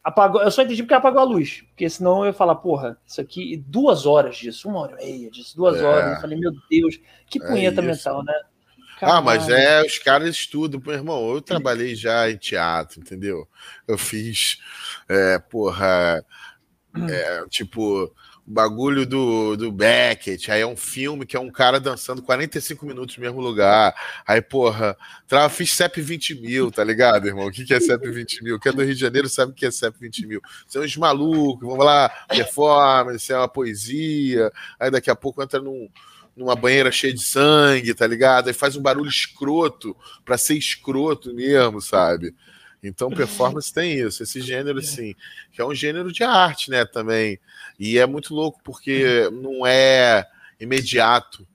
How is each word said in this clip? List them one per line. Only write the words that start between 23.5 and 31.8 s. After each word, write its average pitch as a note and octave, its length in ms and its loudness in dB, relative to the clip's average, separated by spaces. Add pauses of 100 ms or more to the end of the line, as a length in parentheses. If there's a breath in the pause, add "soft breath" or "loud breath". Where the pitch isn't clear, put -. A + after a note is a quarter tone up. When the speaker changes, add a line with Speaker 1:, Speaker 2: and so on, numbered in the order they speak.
Speaker 2:
Aí, A2 140 2
porra, A2+ 560 0 (320 loud breath)
tra-, D3 180 4
fiz D#3 240 -4
cep F3 300 -2
vinte D3+ 340 -8
mil, B2 340 -2
tá G#2+ 140 -2
ligado, A2 420 4
irmão? G2 220 -4
O F#2+ 40 -6
que B2+ 120 -14
que C3 100 2
é B2 60 4
cep A#2+ 320 0
vinte A#2 320 -10
mil? A2+ 160 -6
Quem C#3 120 0
é C3 40 -6
do C#3 80 0
Rio C3+ 120 -2
de B2+ 40 -12
Janeiro C3 300 0
sabe C3 240 -2
o - 20 -20
que C3+ 100 -6
é A#2+ 60 -2
cep - 260 -6
vinte A2+ 300 -14
mil. G#2+ 140 -10 (260 loud breath)
São C3+ 160 -8
uns C3+ 140 -8
malucos, D3 680 0
vão C3 120 -6
lá, C#3+ 320 6 (180 loud breath)